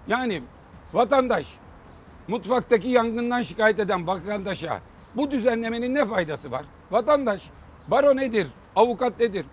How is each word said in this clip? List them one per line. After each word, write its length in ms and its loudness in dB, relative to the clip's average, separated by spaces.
Yani 360 -2
vatandaş, 540 2
mutfaktaki 600 0
yangından 540 0
şikayet 380 2
eden 280 -2
vatandaşa 760 -6
bu 160 -2
düzenlemenin 640 -2
ne 100 2
faydası 460 -4
var? 140 -8
Vatandaş, 580 0
baro 280 4
nedir, 320 0
avukat 440 2
nedir? 340 -2